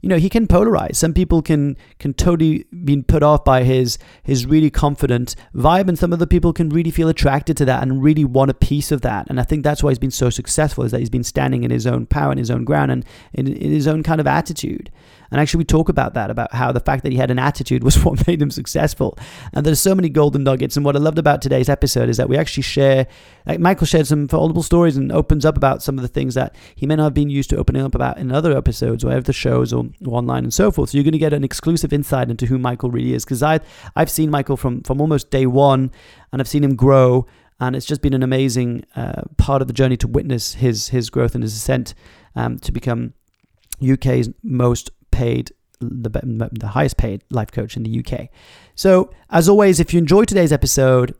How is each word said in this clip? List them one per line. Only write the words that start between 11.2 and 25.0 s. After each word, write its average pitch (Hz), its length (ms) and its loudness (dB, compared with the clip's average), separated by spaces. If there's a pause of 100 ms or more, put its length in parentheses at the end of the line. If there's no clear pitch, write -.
standing 131 400 -2
in 120 60 -2
his 120 160 -2
own 123 220 -2
power, 147 240 0
in 135 60 -2
his 120 120 -4
own 123 140 -2
ground, 139 280 0
and 131 140 -2 (280)
in, 135 140 -2
in 147 240 -4
his 151 160 0
own 156 140 0
kind 156 180 0
of 143 60 -2
attitude. - 640 -4 (420)
And 131 80 0
actually, 156 200 0
we 160 60 0
talk 160 240 2
about 135 260 -2
that, 107 160 -4
about 117 240 -6
how 123 160 -2
the 120 80 0
fact 135 240 -2
that 135 80 -4
he 127 80 -2
had 127 100 0
an 123 80 0
attitude 127 460 -2
was 131 200 4
<laughs> - 0 -
what 151 220 2
made 170 160 0
him 143 80 0
successful. - 640 -4 (380)
And 147 100 -2
there's 151 180 2
so 190 120 2
many 180 160 0
golden 143 340 2
nuggets. 131 320 -2
And 143 80 0
what 143 120 0
I 139 40 2
loved 156 200 0
about 143 220 0
today's 135 280 -2
episode 123 400 0
is 113 80 -2
that 127 120 -2
we 135 80 0
actually 147 260 -4
share, 135 420 2 (400)
like, 165 140 -4
Michael 175 260 2
shared 151 220 2
some 147 240 0
audible 160 320 0
stories 170 340 2
and 139 140 -2